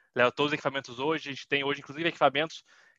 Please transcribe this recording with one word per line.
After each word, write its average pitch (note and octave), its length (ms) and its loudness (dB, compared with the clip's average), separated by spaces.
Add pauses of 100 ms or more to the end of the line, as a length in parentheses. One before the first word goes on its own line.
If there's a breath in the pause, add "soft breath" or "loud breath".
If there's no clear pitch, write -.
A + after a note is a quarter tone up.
(140)
leva B2 180 6
todos D3 180 2
os D3+ 40 -2
equipamentos C3+ 440 -4
hoje, D3 300 -2
a C#3 40 -6
gente - 140 -12
tem C#3+ 160 0
hoje, C#3 180 -2
inclusive, D3+ 280 -4
equipamentos D3+ 560 2 (340 soft breath)